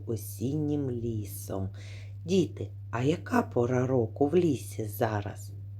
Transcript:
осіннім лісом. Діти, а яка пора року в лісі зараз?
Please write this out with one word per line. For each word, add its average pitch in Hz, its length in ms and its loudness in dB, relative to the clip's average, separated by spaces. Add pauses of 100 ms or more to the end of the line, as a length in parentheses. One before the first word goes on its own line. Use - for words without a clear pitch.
осіннім 139 840 0
лісом. 104 800 -4 (560)
Діти, 165 440 2 (220)
а 120 120 0
яка - 380 2
пора 127 460 2
року 127 400 2
в 156 80 0
лісі 143 520 2
зараз? 101 640 -2 (280)